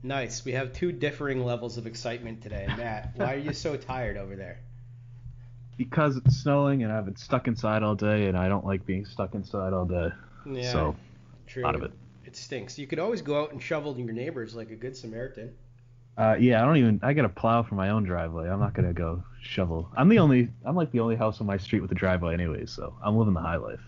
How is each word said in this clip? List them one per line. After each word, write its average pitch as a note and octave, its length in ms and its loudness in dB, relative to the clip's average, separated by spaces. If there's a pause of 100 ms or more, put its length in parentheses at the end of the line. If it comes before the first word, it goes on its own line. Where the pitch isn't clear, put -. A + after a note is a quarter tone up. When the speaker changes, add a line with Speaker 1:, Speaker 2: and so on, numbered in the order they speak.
Speaker 1:
Nice. C3 420 -6
We C3 60 -4
have B2+ 200 -4
two F3 200 -4
differing C#3 520 -2
levels A#2+ 360 -4
of A2 80 -8
excitement A#2 560 -8
today. G2+ 240 -6 (100)
Matt, A2+ 380 -6
why D#3+ 180 0
are C#3 60 -2
you D3+ 140 -6
so D3+ 220 -4
tired B2 420 -6
over G2 180 -10
there? F#2 240 -12 (1200)
Speaker 2:
Because C#3 380 2
it's B2+ 220 4
snowing C#3+ 460 2
and A2 100 -2
I've A2 120 -2
been F#2+ 100 -8
stuck - 320 -2
inside G#2+ 340 0
all G#2+ 140 2
day, G#2 320 2
and F#2 100 2
I F#2 100 2
don't G2 160 0
like F#2+ 220 -2
being F#2+ 180 -2
stuck G2 300 -6
inside F#2+ 400 -4
all F2+ 120 0
day. E2+ 240 -2 (360)
Speaker 1:
Yeah, B2+ 260 -6
Speaker 2:
So, D3+ 240 0 (520)
Speaker 1:
true. B2+ 180 -6
Speaker 2:
out - 80 0
of - 80 -4
it. - 100 -8 (320)
Speaker 1:
It - 120 -20
stinks. - 420 -12
You C#3+ 80 -10
could D3+ 140 -4
always F#3+ 240 -4
go D3 180 0
out D3+ 100 -6
and C#3 80 -12
shovel D3 380 -4
your A#2 160 -6
neighbors A#2+ 400 -6
like A2+ 160 -12
a A2+ 60 -14
good B2+ 200 -12
Samaritan. A#2+ 600 -12 (600)
Speaker 2:
Uh, A2 240 6
yeah, A#2+ 220 8
I A#2+ 40 6
don't D#3 120 8
even, A2 240 8
I C#3 120 4
got D3 120 4
a G2 40 2
plow A2+ 340 4
for A2+ 100 -4
my G2 160 2
own G#2+ 140 2
driveway. E2+ 440 -2
I'm F#2+ 120 0
not G#2 160 0
gonna F2+ 180 2
go E2+ 300 -2 (180)
shovel. E2 560 -2
I'm C3+ 100 6
the A3 120 8
only, B2+ 300 6 (140)
I'm, C#3 120 -2
like, E3+ 160 0
the A#2+ 80 2
only A2+ 160 2
house A2 260 0
on G#2+ 60 -2
my G2 100 0
street G2 240 0
with F#2 100 -4
a F#2+ 40 0
driveway F2 400 0
anyways, E2+ 340 -4
so - 240 -10 (100)
I'm G#2+ 140 2
living G#2+ 160 4
the D#2+ 80 0
high - 160 -2
life. - 300 -8